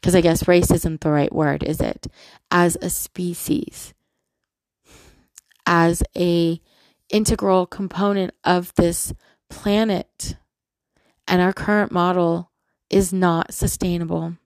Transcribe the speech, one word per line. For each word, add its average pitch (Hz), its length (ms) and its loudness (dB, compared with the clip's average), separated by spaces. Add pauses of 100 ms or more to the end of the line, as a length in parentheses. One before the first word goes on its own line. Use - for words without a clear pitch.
'Cause 180 140 2
I 180 60 6
guess 165 260 2
race 175 240 4
isn't 165 300 -4
the 156 100 0
right 147 220 0
word, 147 300 0
is - 180 -4
it? - 260 -6 (420)
As 175 320 2
a 180 80 -6
species, - 1040 -6 (1700)
as 170 380 4 (120)
a 170 460 0 (480)
integral 202 560 2
component 196 680 -4 (100)
of 180 320 0
this 175 380 0 (360)
planet. - 840 -2 (920)
And 180 140 2
our 185 120 2
current 208 380 0
model 175 600 0 (380)
is 190 220 2
not 180 420 0
sustainable. 170 920 -4